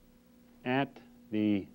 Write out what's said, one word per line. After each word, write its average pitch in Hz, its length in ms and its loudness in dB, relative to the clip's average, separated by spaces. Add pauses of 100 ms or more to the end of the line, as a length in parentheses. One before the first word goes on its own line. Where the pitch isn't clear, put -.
(640)
at 131 240 0 (420)
the 104 440 2